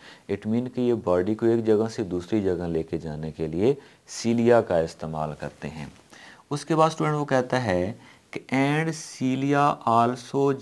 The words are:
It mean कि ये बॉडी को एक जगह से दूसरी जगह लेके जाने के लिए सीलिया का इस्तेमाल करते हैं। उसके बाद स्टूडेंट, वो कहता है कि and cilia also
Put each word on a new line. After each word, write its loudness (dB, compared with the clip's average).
It -6
mean -2
कि -4
ये 2
बॉडी 0
को 0
एक 2
जगह 4
से -6
दूसरी -2
जगह -2
लेके -2
जाने -8
के -6
लिए 0
सीलिया 4
का 2
इस्तेमाल -6
करते -10
हैं। -12
उसके -4
बाद 6
स्टूडेंट, 0
वो -2
कहता 0
है 0
कि -10
and -2
cilia 0
also 2